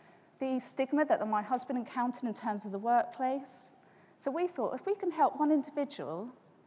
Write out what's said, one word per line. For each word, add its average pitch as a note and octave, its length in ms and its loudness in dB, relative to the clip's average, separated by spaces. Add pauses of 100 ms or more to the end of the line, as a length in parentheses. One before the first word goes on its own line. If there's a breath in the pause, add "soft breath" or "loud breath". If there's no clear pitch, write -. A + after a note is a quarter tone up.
(400 loud breath)
the C4 200 0
stigma C#4+ 460 0
that C#4+ 220 2
my G#3+ 160 0
husband B3+ 340 -2
encountered B3 460 -2
in A3+ 100 -2
terms G#3 320 -4
of G3+ 60 -6
the G3 80 -4
workplace. B3+ 960 0 (420 loud breath)
So - 140 -4
we E4+ 160 2
thought, B3 260 -2
if B3+ 140 -8
we G4+ 80 2
can F#4+ 160 -2
help D4+ 280 2
one D4+ 120 6
individual B3 800 0 (380)